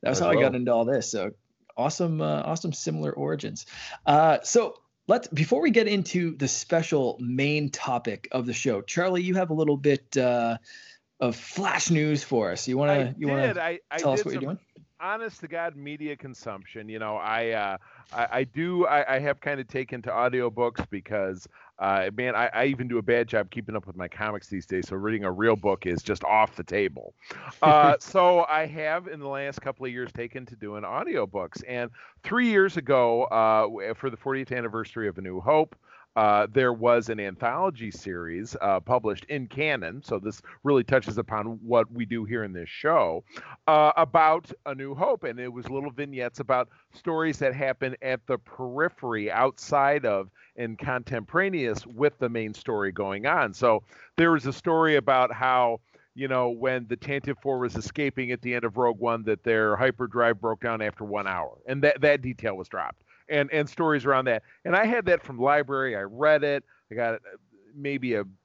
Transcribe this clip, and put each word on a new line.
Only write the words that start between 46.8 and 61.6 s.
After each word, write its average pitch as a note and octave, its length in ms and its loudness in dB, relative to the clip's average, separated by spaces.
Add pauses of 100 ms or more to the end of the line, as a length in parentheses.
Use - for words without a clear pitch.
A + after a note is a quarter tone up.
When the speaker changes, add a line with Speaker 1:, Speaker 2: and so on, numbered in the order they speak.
Speaker 3:
stories D#3+ 460 -2
that C3+ 140 0
happen C3 480 -4
at C3 260 -4
the B2+ 100 -2
periphery, B2 920 -4
outside C3+ 760 2
of G2 240 0 (260)
and A2+ 240 -8
contemporaneous B2+ 1080 -2
with B2 340 0
the B2 100 0
main A2+ 240 -6
story G2+ 400 -2
going G2 320 -4
on. C#3+ 280 2
So A2+ 300 2 (320)
there E3+ 160 4
was C#3+ 140 2
a C3+ 80 -4
story D#3+ 420 2
about B2+ 380 4
how, B2 480 0 (320)
you C3 160 -8
know, B2+ 200 0
when B2 380 -2
the A#2+ 80 -4
Tantive C#3 460 -6
Four C3+ 180 -2
was B2 160 -4
escaping B2+ 560 -4
at A#2+ 100 -6
the B2 140 -4
end A#2+ 80 -4
of A2 140 -4
Rogue A#2+ 220 2
One, A#2 240 -2
that G#2+ 200 -2
their A2 320 2
hyperdrive A#2 640 2
broke A2+ 220 -4
down A#2 200 -4
after G#2+ 220 -6
one G2+ 240 -4
hour, D#2 300 -6 (100)